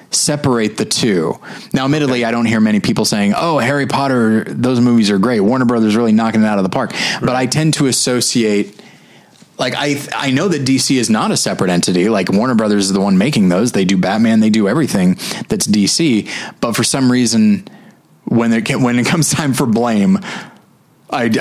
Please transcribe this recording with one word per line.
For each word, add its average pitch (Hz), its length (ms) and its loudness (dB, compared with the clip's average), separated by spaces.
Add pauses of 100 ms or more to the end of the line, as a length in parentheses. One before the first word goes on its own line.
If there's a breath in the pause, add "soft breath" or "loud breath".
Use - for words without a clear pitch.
(140 loud breath)
separate 127 600 -2
the - 100 -2
two. 90 540 -2 (340 loud breath)
Now, 135 120 0
admittedly, 135 400 0
I 113 60 -2
don't 117 140 -2
hear 110 140 0
many 107 220 2
people 107 240 0
saying, 101 300 0
"Oh, 160 240 0
Harry 135 280 -2
Potter, 123 580 0
those 127 360 0
movies 117 280 4
are 104 80 2
great. 110 220 2
Warner 123 260 2
Brothers 113 300 2
really 113 160 2
knocking 110 320 2
it - 20 2
out 107 120 0
of 98 60 0
the 92 60 -2
park." 123 220 -4 (300 loud breath)
But 123 140 -2
I 127 100 0
tend 147 300 0
to 143 120 0
associate, 117 880 0 (800 loud breath)
like, 127 200 -4
I, 143 240 -2 (120)
I 135 180 -4
know 143 180 0
that 147 160 -2
D 131 120 2
C 131 200 0
is 113 120 0
not 123 220 0
a 170 60 -2
separate 95 320 -2
entity. 95 400 0
Like, 98 220 0
Warner 117 240 2
Brothers 104 300 2
is 95 80 -2
the 98 80 2
one 98 160 2
making 107 320 2
those. 98 240 2
They 101 120 2
do 95 120 0
Batman. 110 440 2
They 110 80 4
do 107 200 2
everything 101 480 0 (320 loud breath)
that's - 160 -2
D 104 220 2
C. 127 400 0 (340 loud breath)
But 117 140 -2
for 120 80 0
some 135 280 0
reason, 110 540 2 (600 loud breath)
when 117 280 0
it, 113 160 -2 (100)
when 123 200 0
it 120 60 0
comes 165 240 0
time 143 240 -2
for 139 120 -2
blame, 107 540 2 (920 loud breath)
I, 120 320 -2